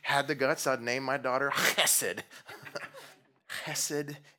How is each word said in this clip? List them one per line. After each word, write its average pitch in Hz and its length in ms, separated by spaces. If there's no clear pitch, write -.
had 139 260
the 151 80
guts, 131 320
I'd 131 120
name 120 220
my 135 140
daughter 131 360
Chesed. - 760
<laughs> - 20
Chesed 147 520